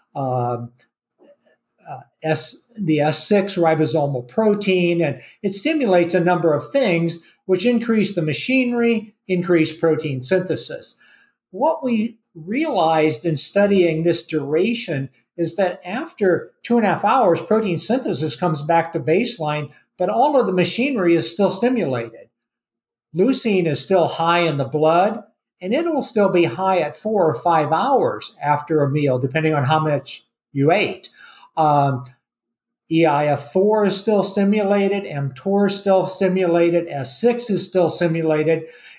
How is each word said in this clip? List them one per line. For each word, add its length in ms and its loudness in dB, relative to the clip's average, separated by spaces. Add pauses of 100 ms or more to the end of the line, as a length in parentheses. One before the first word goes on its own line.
(160)
um, 560 -4 (1200)
uh, 120 -14 (220)
S, 420 -4 (120)
the 220 0
S 260 0
six 300 0
ribosomal 720 0
protein, 760 0
and 200 -4 (200)
it 100 -2
stimulates 600 0
a 60 4
number 340 2
of 180 -4
things 480 0 (260)
which 200 0
increase 500 0
the 60 -2
machinery, 960 -2 (120)
increase 480 0
protein 460 -2
synthesis. 760 -4 (560)
What 320 -2
we 360 -2 (160)
realized 920 0
in 120 -2
studying 640 2
this 200 0
duration 840 -2 (260)
is 200 -4
that 280 -2
after 680 -2 (120)
two 140 2
and 80 2
a 40 2
half 140 -2
hours, 380 4
protein 360 0
synthesis 580 -4
comes 260 -2
back 320 0
to 60 -2
baseline, 720 -2 (260)
but 120 -2
all 300 2
of 60 2
the 80 -2
machinery 640 2
is 160 -2
still 180 0
stimulated. 800 -4 (880)
Leucine 500 2
is 160 -2
still 240 2
high 360 0
in 160 0
the 80 -2
blood, 580 2 (360)
and 140 -4
it 180 0
will 120 -2
still 260 2
be 140 4
high 360 0
at 160 -4
four 320 0
or 60 0
five 380 0
hours 680 -2
after 440 0
a 60 0
meal, 280 0
depending 380 0
on 80 0
how 160 2
much 440 -4 (300)
you 180 2
ate. 380 -2 (480)
Um, 460 2 (880)
E 140 4
I 220 2
F 240 -2
four 340 2
is 100 0
still 280 0
stimulated, 840 0
M 300 -6
tor 320 0
is 100 -2
still 300 2
stimulated, 800 2
S 320 -8
six 300 0
is 160 -2
still 220 2
stimulated. 800 0 (320)